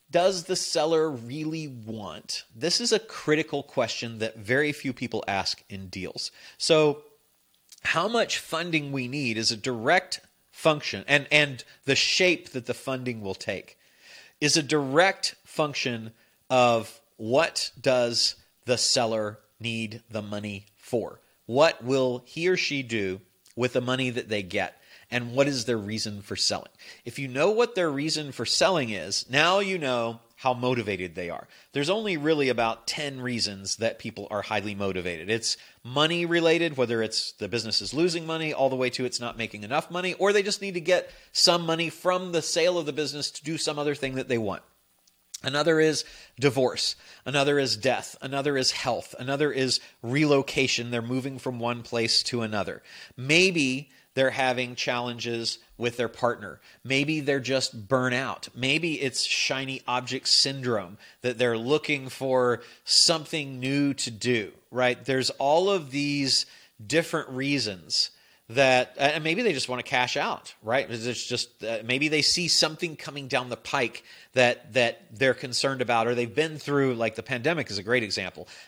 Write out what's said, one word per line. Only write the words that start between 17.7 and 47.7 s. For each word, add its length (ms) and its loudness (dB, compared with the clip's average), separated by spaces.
does 540 2
the 100 2
seller 600 0
need 520 -6
the 100 -6
money 460 -8
for? 440 -4
What 360 4
will 440 0
he 220 -2
or 100 2
she 240 -2
do 400 -2
with 200 0
the 80 2
money 260 0
that 220 -6
they 120 -2
get? 380 -4
And 240 -4
what 120 4
is 200 -2
their 100 2
reason 460 -4
for 140 -8
selling? 340 -2
If 140 -12
you 100 -6
know 220 2
what 240 2
their 160 2
reason 420 -2
for 140 -4
selling 420 4
is, 400 -4
now 300 4
you 180 0
know 440 -2
how 180 2
motivated 600 -2
they 140 -6
are. 180 -10
There's 180 -2
only 260 0
really 320 2
about 380 0
ten 340 -6
reasons 560 -4
that 220 -2
people 320 -10
are 100 -2
highly 340 -2
motivated. 540 -4
It's 300 -2
money 400 0
related, 540 2
whether 240 2
it's 300 -4
the 140 -8
business 360 -2
is 100 -8
losing 320 0
money, 300 -4
all 160 2
the 40 -2
way 140 0
to 160 -2
it's 160 -4
not 160 -8
making 280 -8
enough 260 -2
money, 240 -4
or 180 4
they 100 4
just 200 -4
need 100 -6
to 80 -4
get 300 2
some 340 4
money 240 0
from 420 0
the 80 2
sale 380 2
of 80 -2
the 80 -2
business 380 -4
to 120 -16
do 140 -4
some 200 -2
other 160 0
thing 200 -4
that 140 -4
they 100 2
want. 240 -4
Another 360 2
is 240 4
divorce. 560 2
Another 320 2
is 180 0